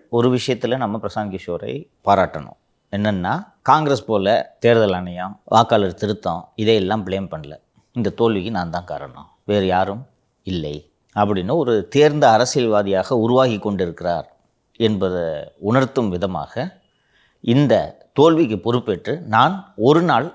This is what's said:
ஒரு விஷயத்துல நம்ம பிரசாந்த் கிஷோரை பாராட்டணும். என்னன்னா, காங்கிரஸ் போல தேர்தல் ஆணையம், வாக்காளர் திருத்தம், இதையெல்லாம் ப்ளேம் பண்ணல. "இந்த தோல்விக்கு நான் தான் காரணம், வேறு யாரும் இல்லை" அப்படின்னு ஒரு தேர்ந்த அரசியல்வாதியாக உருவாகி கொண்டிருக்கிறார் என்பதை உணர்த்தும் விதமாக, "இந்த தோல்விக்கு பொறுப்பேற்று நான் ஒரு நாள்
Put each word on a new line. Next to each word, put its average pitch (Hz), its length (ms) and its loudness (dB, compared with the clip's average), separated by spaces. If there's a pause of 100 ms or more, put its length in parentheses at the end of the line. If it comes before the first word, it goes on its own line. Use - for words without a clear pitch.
ஒரு 123 280 2
விஷயத்துல 120 400 -4
நம்ம 113 260 -4
பிரசாந்த் 101 340 -8
கிஷோரை 90 500 -10 (180)
பாராட்டணும். 90 520 0 (340)
என்னன்னா, 104 560 -2 (140)
காங்கிரஸ் 151 440 2
போல 101 540 0
தேர்தல் 113 340 4
ஆணையம், 90 500 -8
வாக்காளர் 107 500 2
திருத்தம், 95 640 -6
இதையெல்லாம் 107 500 0
ப்ளேம் 95 300 -6
பண்ணல. 76 240 -16 (320)
"இந்த 107 180 -2
தோல்விக்கு 110 420 0
நான் 90 180 -6
தான் 87 160 -8
காரணம், 69 440 -14 (140)
வேறு 104 220 0
யாரும் 95 400 -2 (380)
இல்லை" 76 460 -8 (260)
அப்படின்னு 104 400 0
ஒரு 120 320 0
தேர்ந்த 147 420 4
அரசியல்வாதியாக 110 880 2
உருவாகி 120 420 2
கொண்டிருக்கிறார் 87 800 -6 (380)
என்பதை 90 720 -2 (120)
உணர்த்தும் 120 520 0
விதமாக, 92 720 -6 (600)
"இந்த 117 760 0
தோல்விக்கு 151 460 4
பொறுப்பேற்று 120 600 -4
நான் 151 580 0
ஒரு 147 240 4
நாள் 156 340 0